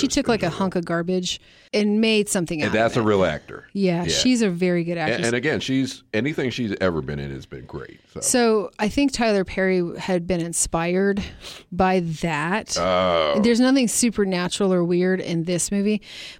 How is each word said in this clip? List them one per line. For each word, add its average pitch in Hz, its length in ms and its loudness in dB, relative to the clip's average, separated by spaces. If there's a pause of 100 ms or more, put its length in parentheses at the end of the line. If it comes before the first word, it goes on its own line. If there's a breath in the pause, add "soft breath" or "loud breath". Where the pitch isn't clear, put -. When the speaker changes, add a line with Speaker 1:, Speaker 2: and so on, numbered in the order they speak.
Speaker 1:
she 285 60 2
took, - 200 -2
Speaker 2:
in - 40 2
Speaker 1:
like, - 100 2
a 185 60 0
Speaker 2:
general. 160 120 -4
Speaker 1:
hunk 190 180 -2
of 175 80 0
garbage 175 560 -2 (320 soft breath)
and 208 280 2
made 220 280 2
something 170 340 -2
Speaker 2:
And 110 40 0
Speaker 1:
out - 20 -2
of - 60 0
Speaker 2:
that's 113 220 2
a 123 40 4
Speaker 1:
it. - 20 2
Speaker 2:
real 104 220 4
actor. - 480 -4
Speaker 1:
Yeah, 180 320 0
Speaker 2:
Yeah. 165 40 -2
Speaker 1:
she's 247 340 2
a 208 80 2
very 175 340 0
good 170 120 -4
Speaker 2:
And, 156 140 -2
Speaker 1:
actress. 120 160 -2
Speaker 2:
and 117 100 2
again, 139 220 0
she's, 131 460 -2 (100)
anything 135 360 -2
she's 113 300 -4
ever 82 220 0
been 71 160 -6
in 69 140 -8
has 67 140 -12
been 65 180 -16
great. - 340 -14 (160)
So, - 60 -10
Speaker 1:
So 226 580 2
I 214 100 0
think 285 220 0
Tyler 208 340 0
Perry 185 380 0 (160)
had 175 300 -2
been 180 120 0
inspired 180 800 0 (520 loud breath)
by 185 260 4 (240)
that. 170 560 -2
Speaker 2:
Oh. 92 640 2
Speaker 1:
There's 226 180 4
nothing 262 280 4
supernatural 190 840 0
or 175 120 4
weird 180 360 2
in 165 240 -4
this 175 280 -2
movie, 208 280 0 (400 loud breath)